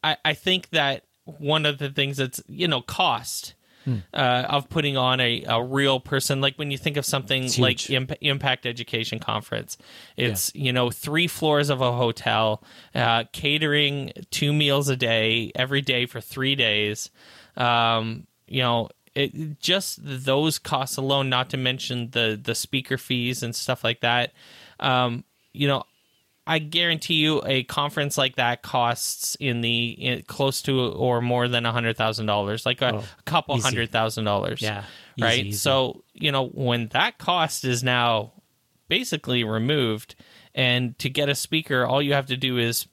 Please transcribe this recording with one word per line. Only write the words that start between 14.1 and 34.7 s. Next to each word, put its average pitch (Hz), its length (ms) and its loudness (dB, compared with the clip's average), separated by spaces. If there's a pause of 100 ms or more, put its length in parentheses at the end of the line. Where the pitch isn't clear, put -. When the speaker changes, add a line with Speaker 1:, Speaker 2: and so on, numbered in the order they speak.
Speaker 1:
two 147 220 2
meals 143 360 4
a 131 60 2
day, 113 580 2
every 135 280 0
day 123 260 0
for 120 120 -12
three 135 360 -2
days. 107 560 0 (440)
Um, 113 680 2 (220)
you 131 160 -2
know, 120 260 2 (240)
it, 147 460 -4
just 185 420 -2
those 139 560 0
costs 135 400 -2
alone, 135 320 0
not 127 220 0
to 135 60 -4
mention 127 520 -4
the, 113 320 0
the 117 140 -2
speaker - 420 -2
fees 123 460 -2
and 120 120 -6
stuff - 280 -4
like 117 180 0
that. 120 320 2 (460)
Um, 127 440 2 (300)
you 143 140 0
know, 139 160 0 (640)
I 160 120 2
guarantee 160 560 0
you 156 280 4
a 131 200 0
conference 143 560 -2
like 131 160 0
that 120 260 0
costs - 800 -2
in 120 220 0
the, 117 280 0
in, 123 380 -4
close 135 360 0
to 135 160 2
or 123 400 0
more 120 280 2
than 120 180 0
a 117 60 0
hundred 113 260 0
thousand 110 300 0
dollars, 104 400 0
like, 123 160 0
a 120 140 2
Speaker 2:
Oh, 104 60 -6 (220)
Speaker 1:
couple 156 300 0
Speaker 2:
easy. 113 80 0
Speaker 1:
hundred 117 280 0
thousand 110 340 0
dollars. 101 360 0
Speaker 2:
Yeah, 104 220 -4 (340)